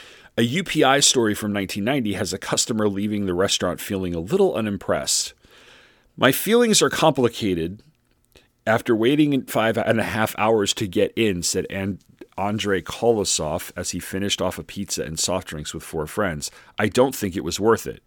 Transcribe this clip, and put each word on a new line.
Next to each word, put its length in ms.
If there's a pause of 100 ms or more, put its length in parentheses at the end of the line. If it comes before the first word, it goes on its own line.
(360)
a 80
U 200
P 200
I 160
story 360
from 180
nineteen 300
ninety 300
has 200
a 40
customer 520
leaving 360
the 80
restaurant 460
feeling 360
a 40
little 360
unimpressed. 800 (840)
"My 140
feelings 500
are 80
complicated 920 (840)
after 300
waiting 380
in 120
five 320
and 220
a 40
half 340
hours 360
to 140
get 280
in," 280
said 260
An-, 300 (360)
Andrei 460
Kolosov 920
as 160
he 80
finished 420
off 160
a 60
pizza 400
and 160
soft 300
drinks 240
with 100
four 240
friends. 420 (300)
"I 80
don't 260
think 220
it 80
was 160
worth 260
it." 220